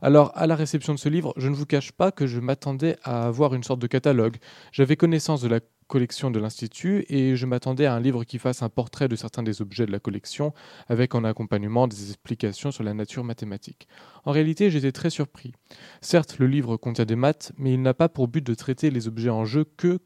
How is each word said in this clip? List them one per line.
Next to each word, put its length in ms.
Alors, 320
à 140
la 80
réception 380
de 40
ce 100
livre, 280
je 120
ne 60
vous 100
cache 280
pas 180
que 160
je 140
m'attendais 640
à 240
avoir 260
une 80
sorte 160
de 80
catalogue. 520
J'avais 240
connaissance 440
de 60
la 140
collection 460
de 80
l'Institut 680
et 280
je 100
m'attendais 400
à 80
un 60
livre 240
qui 160
fasse 240
un 40
portrait 380
de 80
certains 300
des 180
objets 240
de 60
la 80
collection 520
avec 260
en 80
accompagnement 640
des 220
explications 640
sur 100
la 100
nature 300
mathématique. 640
En 80
réalité, 400
j'étais 180
très 200
surpris. 420
Certes, 400
le 80
livre 280
contient 280
des 100
maths, 420
mais 180
il 60
n'a 140
pas 140
pour 180
but 180
de 100
traiter 360
les 160
objets 240
en 140
jeu 220
que 300